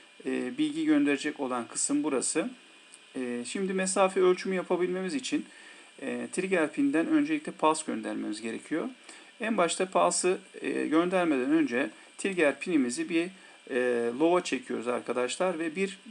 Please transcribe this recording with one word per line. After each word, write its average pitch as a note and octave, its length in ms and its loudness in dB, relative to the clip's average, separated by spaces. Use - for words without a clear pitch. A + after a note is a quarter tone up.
e, B2+ 320 -2
bilgi D#3 260 0
gönderecek D3 560 2
olan B2 280 -4
kısım - 340 0
burası. D3+ 480 0
E, B2 300 -4
şimdi G3 260 -2
mesafe F#3+ 480 2
ölçümü F#3 340 2
yapabilmemiz F3+ 600 -2
için, C3+ 320 -2
e, B2 300 -6
trigger F#3 400 0
pinden D3 340 2
öncelikle D#3 460 0
pulse D#3 340 2
göndermemiz G#2+ 540 -6
gerekiyor. A#2 480 -6
En A3 160 -2
başta F#3 340 0
pulse'ı, F3+ 480 2
e, C3 260 -2
göndermeden D#3+ 640 2
önce C#3+ 400 2
trigger F3 440 2
pinimizi D3+ 480 0
bir, E3+ 200 0
e, B2 400 0
low'a F3 240 4
çekiyoruz A#2+ 440 -4
arkadaşlar B2 720 -2
ve D#3+ 180 -6
bir F#3+ 220 -4